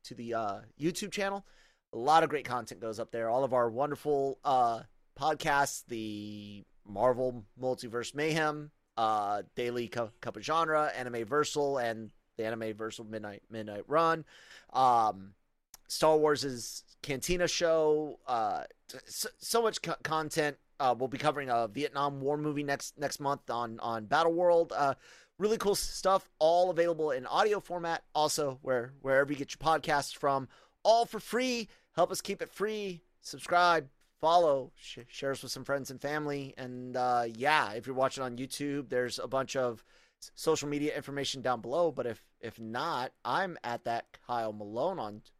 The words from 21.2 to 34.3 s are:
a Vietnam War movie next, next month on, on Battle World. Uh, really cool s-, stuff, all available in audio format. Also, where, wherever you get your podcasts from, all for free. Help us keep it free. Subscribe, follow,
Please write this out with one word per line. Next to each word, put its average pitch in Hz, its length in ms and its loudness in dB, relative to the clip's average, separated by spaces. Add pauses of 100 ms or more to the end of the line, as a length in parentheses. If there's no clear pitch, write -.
a 117 200 2
Vietnam 143 520 -2
War 139 160 0
movie 151 260 -2
next, 143 360 -4
next 139 200 -4
month 139 300 -2
on, 117 320 -4
on 113 240 -4
Battle 156 300 2
World. 170 420 4
Uh, 139 160 2 (460)
really 202 180 2
cool 202 160 0
s-, 190 80 2
stuff, - 480 0 (100)
all 175 300 6
available 160 440 2
in 127 140 -4
audio 202 340 2
format. 170 420 -6 (120)
Also, 147 460 0
where, 127 400 0
wherever 135 320 2
you 139 60 -4
get 139 200 -8
your 139 80 -4
podcasts 151 480 2
from, 135 320 0 (380)
all 226 220 6
for 220 140 -10
free. 240 480 -2 (260)
Help 180 180 2
us - 80 -6
keep 196 220 -6
it 156 80 -8
free. 202 520 -6 (200)
Subscribe, 165 680 4 (320)
follow, 156 560 6